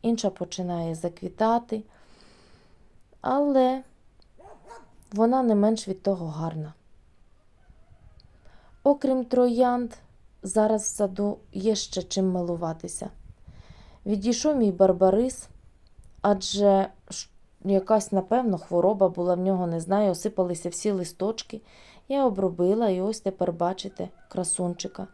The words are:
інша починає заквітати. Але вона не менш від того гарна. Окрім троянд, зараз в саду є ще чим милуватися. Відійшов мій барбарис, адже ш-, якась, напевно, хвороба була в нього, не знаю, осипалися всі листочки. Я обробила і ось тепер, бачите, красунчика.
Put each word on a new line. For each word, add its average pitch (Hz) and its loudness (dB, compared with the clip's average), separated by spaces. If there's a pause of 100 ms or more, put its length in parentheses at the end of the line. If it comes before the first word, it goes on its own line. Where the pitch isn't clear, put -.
інша 226 0
починає 175 -6
заквітати. 214 -2 (1400)
Але 262 2 (1300)
вона 233 2
не 233 2
менш 214 2
від 190 -8
того 180 -2
гарна. 156 -8 (2250)
Окрім 262 2
троянд, 247 2 (500)
зараз 214 2
в - -6
саду 208 -2 (140)
є 202 0
ще - -6
чим 190 0
милуватися. 175 -6 (960)
Відійшов 233 0
мій 220 4
барбарис, 190 4 (720)
адже 196 2 (200)
ш-, - -14 (360)
якась, 196 2
напевно, 196 0
хвороба 185 2
була 175 0
в 175 -4
нього, 180 0
не 165 -4
знаю, 196 0
осипалися 180 -4
всі 208 -4
листочки. 202 -6 (480)
Я 269 0
обробила 190 2
і 185 0
ось 214 -4
тепер, 180 -2
бачите, 180 -6 (200)
красунчика. 180 -6